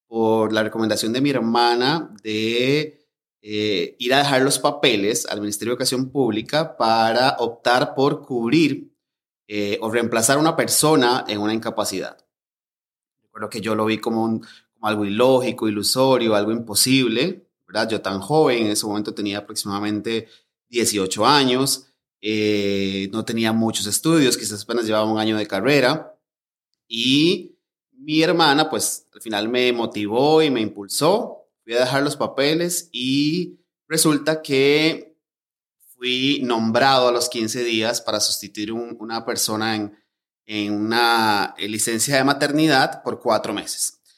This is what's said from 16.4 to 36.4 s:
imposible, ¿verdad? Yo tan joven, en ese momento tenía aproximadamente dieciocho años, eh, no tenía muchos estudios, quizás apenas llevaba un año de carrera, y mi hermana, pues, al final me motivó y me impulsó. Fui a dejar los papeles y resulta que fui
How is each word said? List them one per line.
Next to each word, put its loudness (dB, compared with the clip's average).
imposible, 0
¿verdad? -2
Yo -2
tan -4
joven, 2
en 0
ese -2
momento -4
tenía -4
aproximadamente -6
dieciocho -2
años, 2
eh, -2
no -6
tenía -2
muchos 0
estudios, 2
quizás -8
apenas -4
llevaba 2
un 2
año 2
de -2
carrera, 0
y 0
mi 0
hermana, 4
pues, -4
al -20
final -4
me 2
motivó 2
y 2
me 0
impulsó. -2
Fui -8
a 2
dejar 2
los -2
papeles -2
y -2
resulta 0
que 2
fui -2